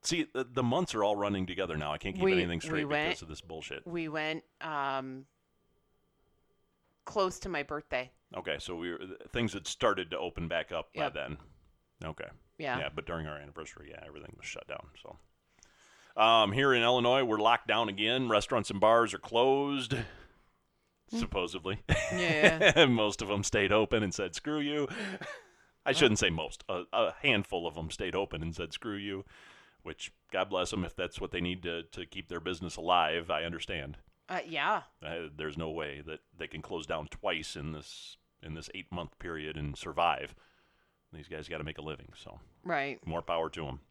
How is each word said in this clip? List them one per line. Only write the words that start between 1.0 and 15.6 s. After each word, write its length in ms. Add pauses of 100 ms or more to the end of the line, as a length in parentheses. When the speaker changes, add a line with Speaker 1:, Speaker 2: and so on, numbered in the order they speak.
Speaker 1:
all 120
running 300
together 300
now. 160
I 60
can't 160
keep 100
Speaker 2:
We, 80
Speaker 1:
anything 300
Speaker 2:
we 40
Speaker 1:
straight 180
Speaker 2:
went, 260
Speaker 1:
because 120
of 60
this 120
bullshit. 460
Speaker 2:
we 220
went, 360 (160)
um, 680 (1800)
close 360
to 80
my 140
birthday. 480 (260)
Speaker 1:
Okay, 240
so 160
we 160
were, 60
th-, 120 (220)
things 200
had 140
started 440
to 80
open 300
back 240
up 220
Speaker 2:
Yep. 200
Speaker 1:
by 60
then. 180 (680)
Okay. 240 (300)
Speaker 2:
Yeah. 200
Speaker 1:
Yeah, 160
but 120
during 200
our 100
anniversary, 540
yeah, 160
everything 300
was 100
shut 220
down. 180 (160)
So, 1200